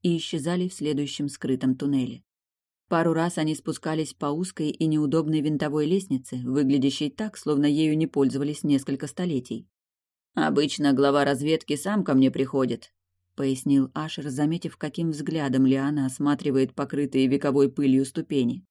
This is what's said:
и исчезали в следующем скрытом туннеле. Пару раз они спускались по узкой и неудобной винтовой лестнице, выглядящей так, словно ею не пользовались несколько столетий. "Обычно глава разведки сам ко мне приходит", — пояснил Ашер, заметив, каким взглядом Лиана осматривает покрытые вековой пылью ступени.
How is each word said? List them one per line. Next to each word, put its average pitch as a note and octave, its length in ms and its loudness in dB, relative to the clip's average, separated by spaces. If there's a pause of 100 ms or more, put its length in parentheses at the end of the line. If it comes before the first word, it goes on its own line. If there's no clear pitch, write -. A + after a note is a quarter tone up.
и E3+ 160 2
исчезали F3 520 -2
в - 40 -10
следующем D3 540 -4
скрытом C3 480 -2
туннеле. C3+ 480 -2 (680)
Пару E3 220 2
раз E3 240 0
они D#3 180 0
спускались D#3 580 -6
по - 120 -8
узкой D#3 440 -4
и - 160 -2
неудобной D#3 540 2
винтовой D3+ 460 0
лестнице, D3 580 -2
выглядящей C#3 680 0
так, G#3+ 280 -10
словно D3 280 0
ею D3+ 320 2
не D#3+ 80 2
пользовались C#3 600 -2
несколько C#3 420 0
столетий. C3 580 -6 (680)
"Обычно D3 580 2
глава C#3 320 4
разведки C#3+ 540 0
сам G3 260 -2
ко C#3+ 120 0
мне C3 160 6
приходит", — C3 640 -2 (440)
пояснил C3+ 560 2
Ашер, D#3 340 -8
заметив, D3+ 480 -2
каким D#3+ 360 -4
взглядом C#3+ 540 0
Лиана C3+ 400 2
осматривает C#3 680 0
покрытые C3+ 520 0
вековой C#3 440 2
пылью C3+ 320 2
ступени. C3+ 680 -2